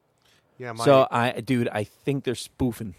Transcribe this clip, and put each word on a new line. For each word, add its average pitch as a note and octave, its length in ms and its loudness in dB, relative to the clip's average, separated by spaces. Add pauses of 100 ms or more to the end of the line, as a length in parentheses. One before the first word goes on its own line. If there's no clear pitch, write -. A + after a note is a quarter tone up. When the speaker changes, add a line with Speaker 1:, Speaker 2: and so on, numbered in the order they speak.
(580)
Speaker 1:
Yeah, B2 140 -10
my A2+ 120 -6
Speaker 2:
So C3+ 280 6
I, A#2+ 280 2
dude, A#2+ 280 0
I G#2+ 160 -4
think C#3 400 -6
they're B2 100 -2
spoofing. A2+ 640 -6